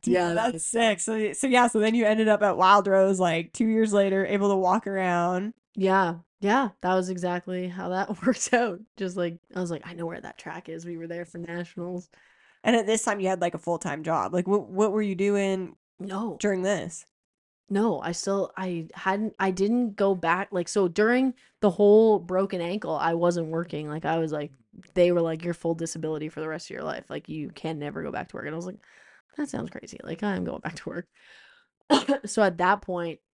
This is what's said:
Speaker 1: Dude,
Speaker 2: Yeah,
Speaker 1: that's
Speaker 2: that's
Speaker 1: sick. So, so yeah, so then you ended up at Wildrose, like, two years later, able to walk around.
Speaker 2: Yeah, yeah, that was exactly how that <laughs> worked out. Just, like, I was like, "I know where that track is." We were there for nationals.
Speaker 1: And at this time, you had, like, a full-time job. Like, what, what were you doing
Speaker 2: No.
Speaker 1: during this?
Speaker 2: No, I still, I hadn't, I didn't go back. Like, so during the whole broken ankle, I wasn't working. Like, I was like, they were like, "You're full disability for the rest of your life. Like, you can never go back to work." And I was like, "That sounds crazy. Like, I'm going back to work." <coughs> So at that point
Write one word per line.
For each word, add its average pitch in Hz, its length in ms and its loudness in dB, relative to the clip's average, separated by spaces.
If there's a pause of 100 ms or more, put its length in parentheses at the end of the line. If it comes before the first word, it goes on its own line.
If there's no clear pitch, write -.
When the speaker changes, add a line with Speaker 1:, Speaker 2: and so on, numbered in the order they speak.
Speaker 1:
Dude, 233 100 2
Speaker 2:
Yeah, 175 220 2
Speaker 1:
that's 226 180 0
Speaker 2:
that's 165 120 -8
Speaker 1:
sick. 226 360 2
So, 214 320 -2
so - 140 -4
yeah, 247 220 6
so 226 100 0
then 220 160 4
you 233 120 2
ended 214 220 4
up 208 140 6
at 202 140 4
Wildrose, 190 640 6
like, 170 320 0
two 226 160 0
years 220 240 2
later, 196 340 4
able 202 240 2
to 196 60 4
walk 190 300 2
around. 180 680 0 (200)
Speaker 2:
Yeah, 190 420 2 (240)
yeah, 214 300 2 (120)
that 180 120 0
was 185 140 0
exactly 180 600 -6
how 180 220 -8
that 190 320 -6
<laughs> - 40 0
worked - 260 0
out. 226 280 0 (160)
Just, 185 200 -6
like, 170 220 -4 (160)
I 180 60 -6
was 175 100 -4
like, 160 160 -6
"I 175 80 -14
know 170 120 -8
where 170 140 -8
that - 180 -16
track 165 300 -14
is." 165 160 -12
We 175 120 -10
were 165 100 -10
there 170 180 -8
for 170 140 -16
nationals. 175 720 -8 (540)
Speaker 1:
And 240 120 4
at 214 100 2
this 220 180 2
time, 202 160 0
you 185 80 0
had, 185 140 0
like, 175 120 0
a 165 40 -8
full-time 160 460 -4
job. 156 300 0
Like, 175 140 0
what, 190 220 2
what 196 220 2
were 214 100 0
you 196 140 -2
doing 196 600 -2 (220)
Speaker 2:
No. 190 420 -6
Speaker 1:
during 190 220 0
this? 170 440 -4 (640)
Speaker 2:
No, 196 300 0
I 170 120 -6
still, 196 440 -4
I 175 380 -6
hadn't, 202 440 -4
I 190 120 0
didn't 208 460 0
go 196 180 2
back. 175 380 -2
Like, 175 160 -2
so 196 200 2
during 240 440 2 (280)
the 208 100 4
whole 208 480 6
broken 185 420 -2
ankle, 170 340 -4
I 156 200 0
wasn't 170 340 0
working. 156 400 -6
Like, 156 160 -8
I 160 140 0
was 160 140 -2
like, 147 200 -6 (420)
they 175 180 6
were 175 100 2
like, 160 220 -2
"You're 175 100 -4
full 165 200 -2
disability 156 540 -6
for 160 120 -12
the 156 80 -6
rest 160 180 -10
of - 80 -18
your - 80 -10
life. 156 260 -8
Like, - 200 -12
you 156 220 -8
can 160 280 -8
never 147 240 -8
go 147 100 -8
back - 160 -8
to - 80 -16
work." 131 100 -10
And 151 80 -10
I - 20 -8
was 175 100 -10
like, 190 120 -12 (580)
"That 294 120 -6
sounds - 220 -8
crazy. - 340 -18
Like, 160 180 -10
I'm 185 220 -2
going - 160 -8
back 160 160 -10
to - 120 -12
work." - 200 -10 (840)
<coughs> 269 360 2
So 214 160 0
at 185 160 2
that 196 240 2
point 170 380 -6 (140)